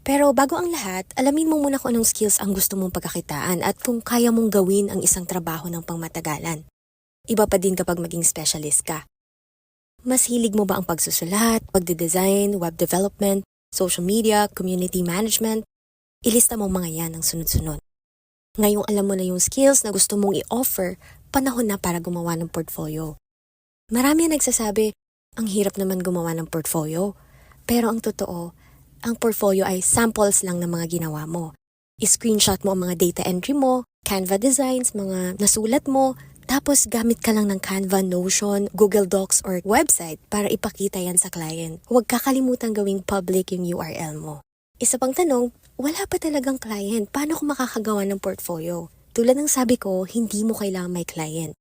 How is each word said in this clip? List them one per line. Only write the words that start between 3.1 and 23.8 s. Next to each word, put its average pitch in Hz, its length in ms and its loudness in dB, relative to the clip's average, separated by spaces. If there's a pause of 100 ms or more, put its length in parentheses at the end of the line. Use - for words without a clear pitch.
at 202 160 -2
kung 233 240 -2
kaya 240 320 2
mong 226 160 4
gawin 196 400 4
ang 190 160 -2
isang 175 240 0
trabaho 165 400 -6
ng 170 160 -8
pangmatagalan. 165 800 -6 (640)
Iba 214 160 4
pa 196 160 2
din 185 160 0
kapag 175 240 -2
maging 170 240 -4
specialist 156 560 -2
ka. 156 240 -8 (960)
Mas 254 320 2
hilig 226 240 2
mo 208 80 4
ba 190 160 0
ang 180 80 -6
pagsusulat, 196 800 0
pagdedesign, 185 880 2
web 170 160 -2
development, 196 720 0 (240)
social 180 320 -2
media, 208 480 2
community 180 560 -2
management? 220 560 0 (640)
Ilista 233 320 4
mo 208 160 -2
mga 175 160 -2
yan 165 240 -6
ang 165 80 -8
sunod-sunod. 160 560 -2 (800)
Ngayong 208 320 2
alam 202 160 2
mo 196 80 0
na 185 160 -2
yung 180 80 -2
skills 269 480 4
na 208 80 -4
gusto 202 240 0
mong 202 240 2
i-offer, 196 560 -2 (320)
panahon 247 400 0
na 202 80 -2
para 175 240 -2
gumawa 170 320 -4
ng 165 160 -4
portfolio. 156 720 -8 (720)